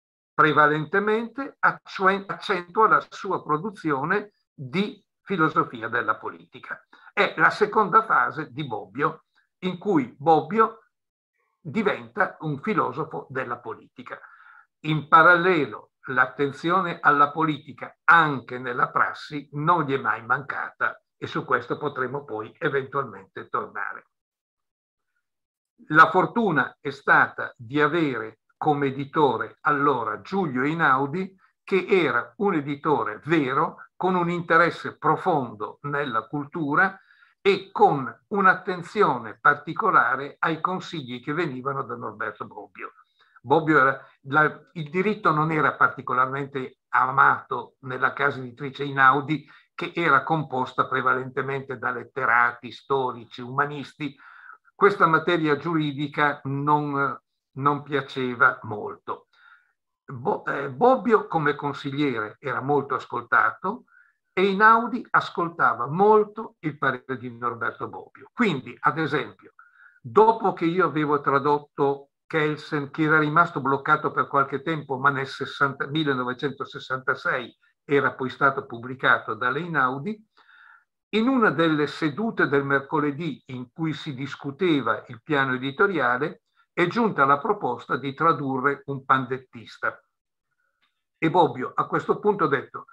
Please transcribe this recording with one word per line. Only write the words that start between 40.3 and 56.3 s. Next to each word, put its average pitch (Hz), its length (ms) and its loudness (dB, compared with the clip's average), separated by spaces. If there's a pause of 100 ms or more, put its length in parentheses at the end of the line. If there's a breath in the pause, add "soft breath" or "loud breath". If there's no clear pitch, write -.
ai 165 200 -2
consigli 151 600 -10
che 147 100 -6
venivano 139 500 -6
da 120 140 -10
Norberto 110 500 -10
Bobbio. 104 460 -18 (480 soft breath)
Bobbio 151 380 4
era, 131 280 2 (220 loud breath)
la, 151 440 2
il 151 160 -8
diritto 190 420 0
non 156 220 2
era 143 220 2
particolarmente 131 1040 -2 (100)
amato 131 920 2
nella 131 340 -2
casa 139 240 0
editrice 131 460 -8
Einaudi, 139 600 2 (280 soft breath)
che - 200 -8
era 151 280 4
composta 135 640 -2
prevalentemente 131 880 -2
da 123 140 -6
letterati, 120 800 0
storici, 123 720 -4
umanisti. 139 760 -6 (580 loud breath)
Questa 190 320 4
materia 160 520 2
giuridica 147 840 -2